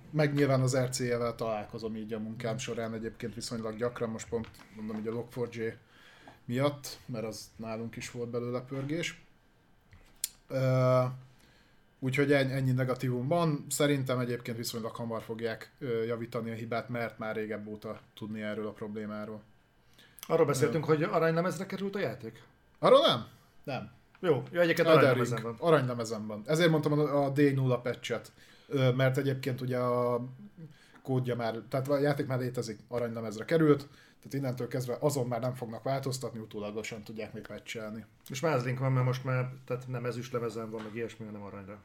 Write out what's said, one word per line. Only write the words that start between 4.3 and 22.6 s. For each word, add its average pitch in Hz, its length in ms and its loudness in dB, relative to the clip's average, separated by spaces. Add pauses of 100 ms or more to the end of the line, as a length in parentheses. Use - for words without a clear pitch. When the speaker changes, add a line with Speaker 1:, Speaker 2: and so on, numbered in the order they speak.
Speaker 1:
mondom, 107 200 -6
hogy 107 120 -4
a 110 40 -2
Log 117 200 -4
four 120 200 -4
J 113 100 -8 (840)
miatt, 139 600 -2
mert 110 200 -6
az 107 300 -10
nálunk 113 400 -8
is - 160 -10
volt 120 180 -6
belőle 123 320 -4
pörgés. 139 600 -6 (1300)
Ö, 127 540 4 (960)
úgyhogy 139 320 2
en-, 139 180 4
ennyi 131 220 2
negatívum 127 560 0
van. 160 420 2
Szerintem 135 500 2
egyébként 120 380 -4
viszonylag 117 380 -6
hamar 113 260 -6
fogják, 113 580 -6
ö, 117 240 0
javítani 113 480 -4
a - 20 -4
hibát, 113 360 -4
mert 117 280 -4
már 110 180 -4
régebb 107 320 -4
óta 107 320 -10 (140)
tudni 110 280 -8
erről 107 260 -4
a 101 40 -6
problémáról. 107 720 -8 (840)
Speaker 2:
Arról 165 180 6
beszéltünk, 143 380 2
Speaker 1:
Ö. - 40 -4
Speaker 2:
hogy 156 160 6
aranylemezre 170 600 2
került 196 300 -4
a 208 40 -2
játék? 120 440 -6 (360)